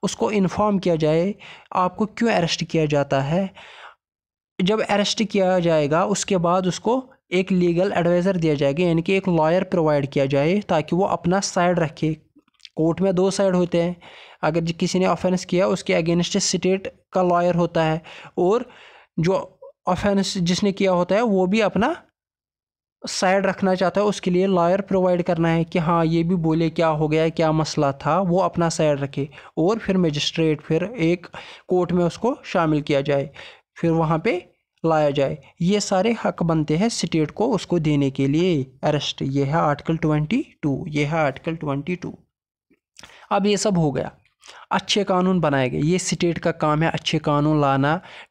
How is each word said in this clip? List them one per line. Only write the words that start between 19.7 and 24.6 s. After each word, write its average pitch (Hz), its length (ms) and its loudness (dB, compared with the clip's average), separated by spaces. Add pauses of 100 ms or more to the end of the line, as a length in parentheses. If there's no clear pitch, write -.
ऑफेंस 196 500 0
जिसने 185 340 0
किया 190 200 0
होता 180 220 0
है 214 80 2
वो 190 240 2
भी 208 140 2
अपना 214 420 0 (1040)
साइड 196 400 0
रखना 185 280 0
चाहता 180 260 0
है, 208 60 2
उसके 196 240 -2
लिए 180 160 2
लॉयर 185 340 2